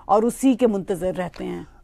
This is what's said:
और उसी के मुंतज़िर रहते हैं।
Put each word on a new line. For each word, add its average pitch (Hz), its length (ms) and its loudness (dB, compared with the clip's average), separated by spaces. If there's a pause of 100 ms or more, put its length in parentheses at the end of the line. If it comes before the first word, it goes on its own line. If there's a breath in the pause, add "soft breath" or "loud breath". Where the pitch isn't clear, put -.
और 214 160 4
उसी 247 300 2
के 247 120 2
मुंतज़िर 185 480 -2
रहते 180 280 -8
हैं। 175 240 -10 (160)